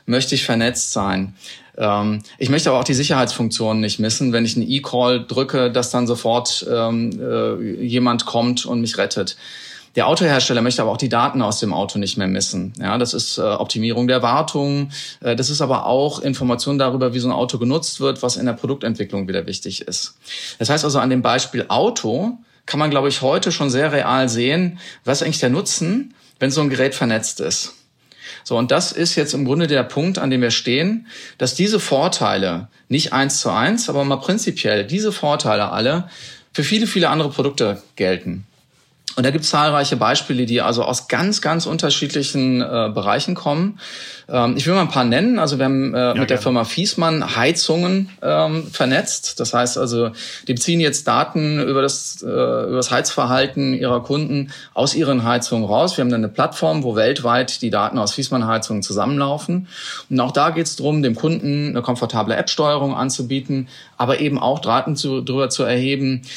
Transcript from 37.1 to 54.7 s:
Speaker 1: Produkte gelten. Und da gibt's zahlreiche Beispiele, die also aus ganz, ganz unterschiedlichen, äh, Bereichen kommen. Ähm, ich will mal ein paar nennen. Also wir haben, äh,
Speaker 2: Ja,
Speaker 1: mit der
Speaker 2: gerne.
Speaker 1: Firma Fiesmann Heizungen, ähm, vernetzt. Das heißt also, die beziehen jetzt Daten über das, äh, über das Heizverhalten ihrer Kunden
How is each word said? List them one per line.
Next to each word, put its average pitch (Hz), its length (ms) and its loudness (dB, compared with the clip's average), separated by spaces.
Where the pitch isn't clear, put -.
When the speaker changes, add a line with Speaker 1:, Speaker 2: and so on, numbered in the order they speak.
Speaker 1:
Produkte 127 520 0
gelten. 92 480 -2
Und 123 100 2
da 139 60 4
gibt's 156 180 0
zahlreiche 147 460 2
Beispiele, 123 500 0
die 117 140 2
also 117 240 2
aus - 240 -4
ganz, 190 320 0
ganz 165 260 0
unterschiedlichen, 139 920 0
äh, 117 340 0
Bereichen 110 400 0
kommen. 170 460 -2
Ähm, 123 280 2
ich 135 100 0
will 175 80 4
mal 190 80 4
ein 156 80 0
paar 127 140 2
nennen. 185 360 4
Also 143 180 0
wir 135 60 2
haben, 135 280 2
äh, 123 60 0
Speaker 2:
Ja, 123 120 2
Speaker 1:
mit 113 100 0
der 127 60 2
Speaker 2:
gerne. 120 60 -2
Speaker 1:
Firma 123 220 2
Fiesmann 165 720 -2
Heizungen, 170 760 2
ähm, 156 480 0
vernetzt. - 680 -2
Das 117 140 -2
heißt 123 220 2
also, 117 340 0
die 131 80 0
beziehen 170 240 2
jetzt 147 300 0
Daten 151 520 2
über 135 220 2
das, - 400 -4
äh, - 40 -8
über 123 500 0
das 127 160 0
Heizverhalten 131 800 0
ihrer 123 300 0
Kunden 143 480 -2